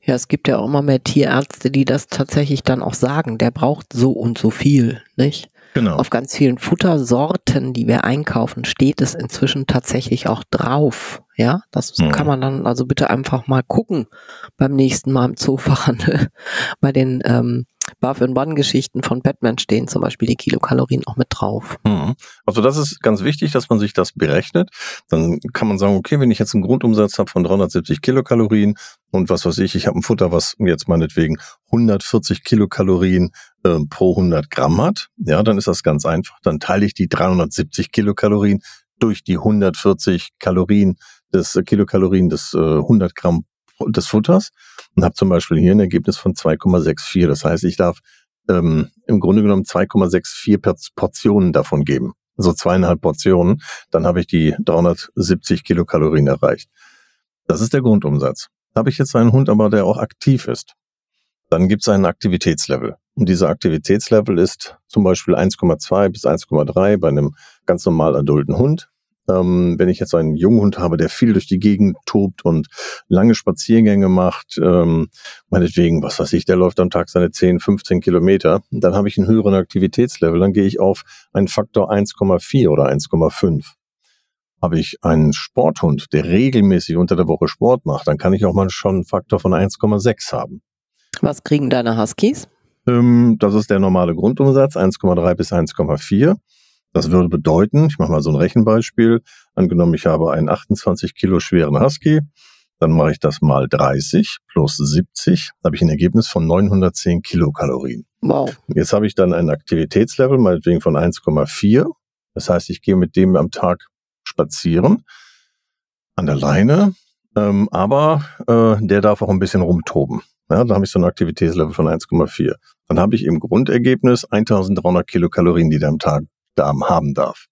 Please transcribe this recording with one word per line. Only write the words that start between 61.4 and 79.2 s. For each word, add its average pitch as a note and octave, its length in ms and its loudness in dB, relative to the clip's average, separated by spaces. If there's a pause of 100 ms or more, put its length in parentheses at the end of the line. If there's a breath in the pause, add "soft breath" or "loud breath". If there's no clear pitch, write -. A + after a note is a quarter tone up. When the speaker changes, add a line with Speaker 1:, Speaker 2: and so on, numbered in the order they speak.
Speaker 2:
dann F2 180 2
gibt's G#2 220 0
einen G2 160 2
Aktivitätslevel. E2+ 920 -2 (180)
Und C#3 140 -2
dieser F2 220 2
Aktivitätslevel G#2 880 0
ist - 380 -2 (100)
zum G#2+ 160 0
Beispiel F#2 320 2
eins F#2+ 220 0
Komma E2 200 0
zwei G2 300 0
bis - 180 -6
eins - 220 -2
Komma D2+ 160 0
drei F#2+ 320 2
bei E2+ 140 0
einem D2 260 -2 (300 soft breath)
ganz F2+ 200 -2
normal D#2+ 300 2
adulten D2 420 0
Hund. D3+ 300 0 (420)
Ähm, F2+ 480 2
wenn F2+ 100 2
ich F#2 120 -2
jetzt F2 160 -4
einen D#2 200 0
jungen G2+ 260 4
Hund G2+ 180 0
habe, E2+ 180 -2
der D#2+ 120 0
viel A2+ 240 0
durch F#2+ 120 0
die F#2 140 -2
Gegend G2+ 360 2 (100)
tobt G2+ 380 -2
und D#2+ 240 0 (400 loud breath)
lange G#2+ 280 4
Spaziergänge G2+ 760 2
macht, F#2 520 -2
ähm, E2+ 480 2 (400 loud breath)
meinetwegen, F2 520 2
was - 180 -8
weiß - 140 -2
ich, - 120 -2
der F#2+ 100 0
läuft F2+ 240 2
am F2+ 100 2
Tag F2 200 -4
seine F2 200 0
zehn, F2+ 300 0
fünfzehn F#2+ 420 -2
Kilometer, F2+ 680 2
dann G#2+ 240 0
habe G2+ 140 0
ich - 80 -6
einen F#2+ 100 0